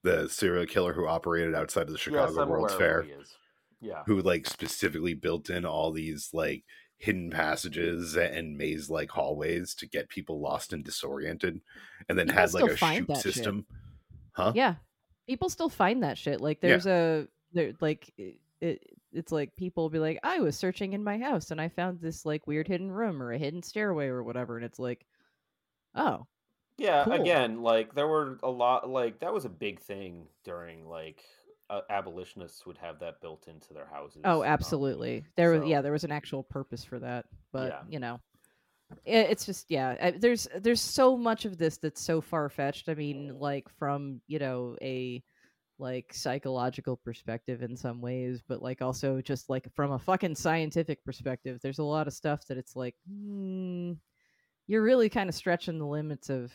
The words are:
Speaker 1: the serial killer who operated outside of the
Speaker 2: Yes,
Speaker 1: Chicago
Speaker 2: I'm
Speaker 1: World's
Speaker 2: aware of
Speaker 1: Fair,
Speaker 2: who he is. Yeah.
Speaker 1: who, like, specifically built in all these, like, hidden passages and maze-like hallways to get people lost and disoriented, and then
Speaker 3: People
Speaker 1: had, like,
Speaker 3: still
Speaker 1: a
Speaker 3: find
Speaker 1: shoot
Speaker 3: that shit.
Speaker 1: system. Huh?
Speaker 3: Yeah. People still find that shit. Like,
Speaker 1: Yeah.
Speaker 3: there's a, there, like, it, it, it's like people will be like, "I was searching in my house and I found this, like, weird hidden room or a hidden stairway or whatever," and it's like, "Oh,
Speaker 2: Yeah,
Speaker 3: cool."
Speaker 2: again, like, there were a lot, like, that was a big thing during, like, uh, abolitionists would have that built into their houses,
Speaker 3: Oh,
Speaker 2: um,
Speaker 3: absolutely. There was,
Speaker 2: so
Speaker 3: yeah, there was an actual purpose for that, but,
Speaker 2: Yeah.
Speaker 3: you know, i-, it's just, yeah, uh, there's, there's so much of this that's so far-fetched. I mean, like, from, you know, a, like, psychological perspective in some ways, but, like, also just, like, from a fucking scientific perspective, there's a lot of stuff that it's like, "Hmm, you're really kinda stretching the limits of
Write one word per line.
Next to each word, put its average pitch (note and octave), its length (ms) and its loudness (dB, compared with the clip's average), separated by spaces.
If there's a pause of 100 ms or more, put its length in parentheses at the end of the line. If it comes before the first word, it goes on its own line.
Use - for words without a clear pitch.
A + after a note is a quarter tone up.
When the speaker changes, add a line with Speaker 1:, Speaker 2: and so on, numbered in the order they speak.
Speaker 1:
the E2 260 4
serial F2 360 2
killer F2+ 280 2
who E2+ 140 0
operated E2 480 2
outside D2+ 320 0
of D#2 60 -8
the D2 120 -6
Speaker 2:
Yes, C3 320 2
Speaker 1:
Chicago - 20 2
Speaker 2:
I'm C#3 120 2
Speaker 1:
World's D#2+ 220 2
Speaker 2:
aware F#2 80 -2
of E2+ 60 6
Speaker 1:
Fair, D#2+ 100 6
Speaker 2:
who E2 40 2
he D2 100 -8
is. C#2+ 260 -18 (420)
Yeah. E2+ 260 -10
Speaker 1:
who, G2 160 4
like, F2 260 2
specifically E2 680 -2
built E2 340 -2
in F2 160 -2
all D#2 260 0
these, D#2 420 -6
like, D2+ 320 -2 (320)
hidden F#2 340 -2
passages E2 880 -2
and E2 400 0
maze-like D2+ 540 -4
hallways D#2+ 640 -2
to D#2 120 -12
get D2 220 -6
people D#2 320 -8
lost C#2 320 -4
and C#2+ 120 -8
disoriented, D#2 760 -4 (480)
and F2+ 100 4
then E2 100 2
Speaker 3:
People F#2 180 8
Speaker 1:
had, - 60 0
like, F#2 140 6
Speaker 3:
still - 20 4
Speaker 1:
a - 100 0
Speaker 3:
find D#3+ 280 4
Speaker 1:
shoot - 20 -6
Speaker 3:
that C#3+ 180 0
shit. A2 260 0
Speaker 1:
system. G#2 140 -4 (680)
Huh? G2+ 200 2
Speaker 3:
Yeah. A3 220 4 (520)
People C#4 220 -2
still E4 200 -2
find G#3+ 340 4
that C#3+ 140 0
shit. C#3+ 240 -2
Like, D3+ 200 0
Speaker 1:
Yeah. F3 180 8
Speaker 3:
there's F3+ 80 0
a, E3 400 4 (260)
there, D3 280 2
like, D#3 360 -2
it, F#2 240 -14 (200)
it, E3+ 200 -2 (300)
it's E3 200 -6
like D3+ 260 -2
people F3+ 260 -4
will D#3+ 80 0
be D#3+ 80 0
like, D#3 240 2
"I F4 160 0
was D3+ 180 2
searching F#3+ 360 -2
in G#3 100 -2
my G#3 160 0
house A#3+ 320 -2
and D#3 100 -4
I E3 80 -2
found F3+ 320 -4
this, D#3+ 240 -6
like, D3+ 220 -2
weird D#3 200 0
hidden F#3+ 240 -2
room F#3+ 300 -2
or A#2+ 120 -4
a A#2+ 60 -2
hidden D3+ 240 -4
stairway F3+ 440 0
or B2 160 -2
whatever," A#2 340 -4
and A#2 80 -6
it's A#2 140 -12
like, B2 260 -6 (920)
"Oh, - 320 0 (500)
Speaker 2:
Yeah, E3+ 300 6
Speaker 3:
cool." A#3 40 4
Speaker 2:
again, B2+ 500 4
like, A2+ 340 6
there D3 120 4
were D3 360 2
a B2+ 60 2
lot, B2 400 4
like, B2 300 0
that F3+ 140 -2
was C3+ 120 -2
a A2 40 -6
big G2+ 300 -6
thing F#2 480 -12 (160)
during, E2+ 420 -12
like, D#2+ 380 -12 (460)
uh, G2+ 200 -4
abolitionists F2+ 760 -8
would E2+ 120 -16
have D#2+ 220 -14
that E2 220 -12
built D#2+ 260 -16
into D#2 260 -20
their D2 140 -14
houses, D2 400 -8
Speaker 3:
Oh, E3 160 4 (160)
Speaker 2:
um, C#3+ 220 -2
Speaker 3:
absolutely. B2 440 -4 (100)
There E3+ 160 8
was, D#3 120 4
Speaker 2:
so - 20 -2
Speaker 3:
yeah, D3 160 4
there C#3 100 0
was D3+ 120 -2
an E3 80 -6
actual D3 320 -6
purpose C3 400 -10
for B2 160 -10
that, B2 260 -6 (260)
but, C3 240 -4
Speaker 2:
Yeah. D#3 120 -12
Speaker 3:
you D3+ 120 -8
know, A#2+ 200 -6 (880)
i-, E3 40 0
it's G#3+ 340 6
just, - 260 -8
yeah, C3 280 0
uh, F3+ 200 4
there's, A#3+ 280 4 (120)
there's A3+ 220 4
so C4 360 6
much A3+ 280 0
of F#3 120 -6
this D#3+ 200 2
that's - 240 -6
so D#3+ 200 0
far-fetched. C#3+ 680 -2
I D#3 60 -2
mean, C#3+ 440 -6
like, C#3+ 300 -4
from, C#3+ 580 -4
you D3+ 120 -4
know, B2 420 -4
a, B2+ 420 -6 (560)
like, B2+ 340 -8
psychological B2+ 840 -2
perspective A#2+ 640 -8
in B2 140 -8
some A#2+ 240 -6
ways, B2 460 -4
but, B2+ 160 -4
like, B2+ 180 -6
also C3 400 0
just, - 280 -4
like, C3 260 -4
from C#3+ 180 0
a C3 60 -2
fucking F#3 360 0
scientific D#3+ 720 0
perspective, B2+ 560 -6
there's C#3 180 -4
a D3+ 60 -2
lot D3+ 220 0
of C3 60 -6
stuff D3 340 -2
that C3 100 -6
it's - 180 -12
like, B2+ 200 -6 (120)
"Hmm, F#3 840 -6 (720)
you're G#3+ 160 4
really A#3 260 8
kinda G3 240 0
stretching F3 460 -2
the D3 80 -4
limits D3+ 420 -4
of B2 260 -4